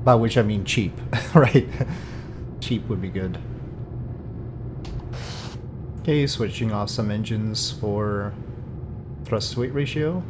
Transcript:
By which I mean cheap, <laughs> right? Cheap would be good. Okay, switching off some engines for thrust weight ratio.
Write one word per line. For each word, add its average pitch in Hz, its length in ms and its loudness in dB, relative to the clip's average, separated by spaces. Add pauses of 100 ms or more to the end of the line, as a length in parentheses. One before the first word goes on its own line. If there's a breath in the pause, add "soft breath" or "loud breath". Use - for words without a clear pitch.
By 123 120 10
which 113 220 6
I 123 40 6
mean 104 240 2
cheap, - 260 2 (240)
<laughs> - 180 -2
right? 139 320 10 (920 loud breath)
Cheap - 300 -2
would 101 120 0
be 95 60 -4
good. 92 320 -4 (2500 loud breath)
Okay, 147 260 4
switching 113 460 0
off 104 160 0
some 107 220 0
engines 107 600 -2
for 104 640 -2 (920)
thrust - 320 -2
weight 123 180 -2
ratio. 151 560 0